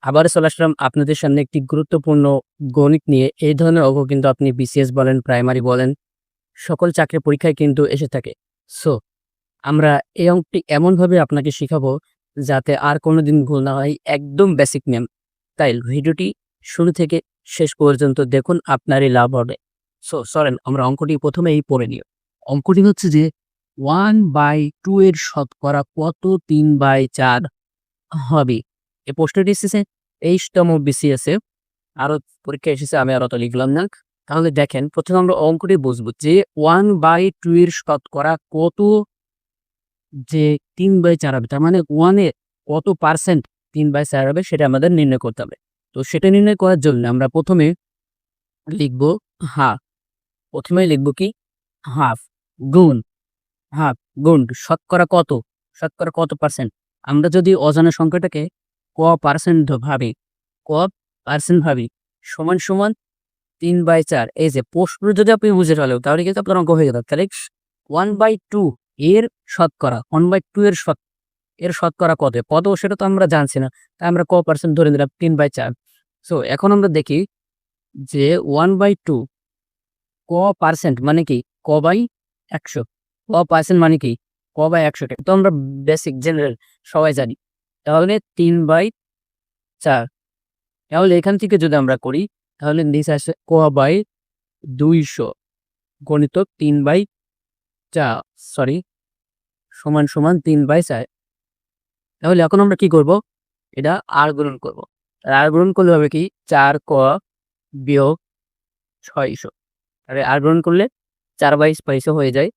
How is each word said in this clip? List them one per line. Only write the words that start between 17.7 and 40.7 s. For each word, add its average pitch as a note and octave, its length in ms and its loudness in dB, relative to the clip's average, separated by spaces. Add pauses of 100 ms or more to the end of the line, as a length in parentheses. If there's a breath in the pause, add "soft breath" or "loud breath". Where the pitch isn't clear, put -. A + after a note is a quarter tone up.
পর্যন্ত C#3+ 460 0
দেখুন, C3+ 360 -2 (100)
আপনারই C#3 420 0
লাভ B2 260 2
হবে। B2 200 -4 (500)
So, - 200 -10
চলেন C#3+ 300 -2 (100)
আমরা C3+ 220 -4
অঙ্কটি D3 300 -4
প্রথমেই D3+ 460 0
পড়ে B2 240 -2
নিই। A#2+ 160 -10 (440)
অঙ্কটি E3+ 360 2
হচ্ছে G3 260 2
যে D3+ 160 4 (540)
ওয়ান F3+ 380 2 (160)
বাই D3 260 2 (220)
টু F#3+ 200 -4
এর F#3+ 180 6
শতকরা C#3+ 640 -4 (120)
কত D#3+ 280 -6 (240)
তিন D3+ 200 2 (120)
বাই C3+ 220 2 (120)
চার B2+ 280 0 (720)
হবে? C3+ 460 0 (500)
এই C#3 40 -10
প্রশ্নটি F3+ 380 -2
এসেছে G3+ 300 -2 (420)
তেইশতম F3 460 0 (100)
বিসিএস C#3+ 500 -2
এ, D3+ 60 0 (600)
আরও C#3+ 180 -4 (280)
পরীক্ষা - 280 -6
এসেছে, C#3+ 260 -4
আমি C3 180 0
আর B2 80 0
অত B2 120 -6
লিখলাম B2 360 -2
না। D3+ 120 0 (460)
তাহলে E3 220 0
দেখেন, C#3+ 380 -2
প্রথমে F3+ 300 -2
আমরা F3+ 160 2
অঙ্কটি E3 420 0
বুঝবো B2 340 -4 (100)
যে D3+ 140 0 (220)
ওয়ান E3 300 2 (140)
বাই E3 220 2 (160)
টু E3+ 160 -4
এর F3 160 6
শতকরা D3 600 -4 (180)
কত D#3+ 280 -2 (1500)
যে D#3 160 0 (300)